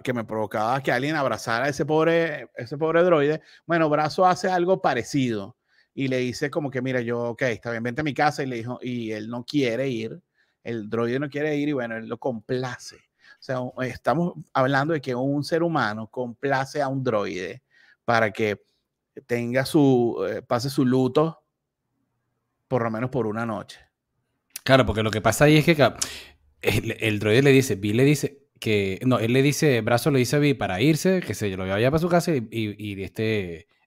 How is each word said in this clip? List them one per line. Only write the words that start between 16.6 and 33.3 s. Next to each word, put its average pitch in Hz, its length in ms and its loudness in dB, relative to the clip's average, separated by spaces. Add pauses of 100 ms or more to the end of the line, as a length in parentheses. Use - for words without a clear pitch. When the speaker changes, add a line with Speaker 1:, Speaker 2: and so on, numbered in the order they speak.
Speaker 1:
a 135 60 -2
un 135 160 -4
droide 101 580 -2 (420)
para 113 280 2
que 107 280 -2 (680)
tenga 120 380 -2
su, 127 640 4
eh, 104 140 -6
pase 123 260 -2
su 139 160 0
luto 131 580 2 (1300)
por 123 140 0
lo 117 80 0
menos 120 200 -4
por 117 160 -2
una 110 200 -4
noche. 104 320 -10 (880)
Speaker 2:
Claro, 131 220 6
porque 110 160 -2
lo 107 80 0
que 107 100 -2
pasa 117 240 4
ahí 151 140 8
es 143 60 4
que 165 120 4
ca-, 127 200 2 (640)
el, 107 360 -2
el 110 200 0
droide 107 240 4
le 143 100 6
dice, 131 240 4
Bill 104 220 0
le 131 60 4
dice 147 420 0 (120)
que, 98 460 -2
no, 127 140 4
él 113 160 0
le 135 80 4
dice, 139 400 2
Brazo 120 280 2
le 135 80 2
dice 127 180 2
a - 20 4
Bill 147 180 2
para 95 240 -2
irse, 165 400 2
que 110 140 -8
se 98 220 -4
lo 92 100 -6
lleva 98 120 0
ya 123 120 2
para 156 100 2
su 175 80 -2
casa 170 260 2
y, 135 40 0 (120)
y, 104 440 -6
y 95 100 -8
este, 95 640 -4 (180)